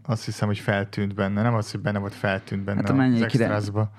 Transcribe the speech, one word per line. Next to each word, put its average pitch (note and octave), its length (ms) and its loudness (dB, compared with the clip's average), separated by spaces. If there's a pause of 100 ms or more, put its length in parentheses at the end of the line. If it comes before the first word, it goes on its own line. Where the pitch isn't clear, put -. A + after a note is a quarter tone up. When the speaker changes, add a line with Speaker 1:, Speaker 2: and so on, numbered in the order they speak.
Speaker 1:
Azt A2+ 200 -2
hiszem, G#2+ 220 -4
hogy G2+ 100 0
feltűnt G2+ 580 -2
benne. G2 260 0
Nem A#2+ 120 2
az, G#2+ 180 -2
hogy G#2 80 -6
benne G2+ 200 -2
volt, G2 140 -4
feltűnt G2 500 -2
benne G2+ 160 -2
Speaker 2:
Hát G2+ 100 0
a - 20 4
Speaker 1:
az C3+ 60 4
Speaker 2:
Mennyei B2+ 280 4
Király-, A#2 220 2
Speaker 1:
extrázba. G#2 520 0